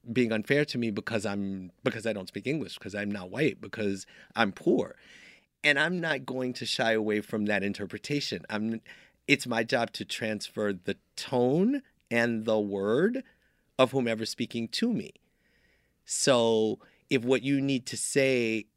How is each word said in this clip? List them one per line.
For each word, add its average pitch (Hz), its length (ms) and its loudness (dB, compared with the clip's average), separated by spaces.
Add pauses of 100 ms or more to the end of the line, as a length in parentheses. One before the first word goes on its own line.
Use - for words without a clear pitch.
(120)
being 117 200 2
unfair 139 320 2
to 139 140 -4
me 117 120 0
because 107 360 -4
I'm, 98 440 -6 (120)
because 113 240 -4
I 110 80 0
don't 92 140 -8
speak - 180 -10
English, 131 320 -4
because 98 160 -10
I'm 104 160 -4
not 95 200 -8
white, 123 300 -2
because 101 460 -4 (300)
I'm 107 160 4
poor." - 420 0 (680)
And 147 140 4
I'm 170 220 2
not 151 240 -2
going 127 300 -4
to 123 100 -8
shy 113 280 2
away 107 280 2
from 104 260 -2
that 104 160 2
interpretation. 101 880 -4
I'm, 110 320 -2 (460)
it's 143 200 2
my 117 180 0
job 117 280 0
to - 120 -10
transfer 107 680 -4
the 95 240 -4 (200)
tone 165 680 2 (280)
and 117 360 2
the 110 120 4
word 110 640 2 (560)
of 131 120 6
whomever's 117 400 -2
speaking 117 380 -4
to 233 240 -2
me. 139 200 -4 (920)
So 113 720 4 (320)
if 123 120 4
what 123 200 4
you 139 180 2
need 135 260 0
to - 100 -8
say 120 680 2 (100)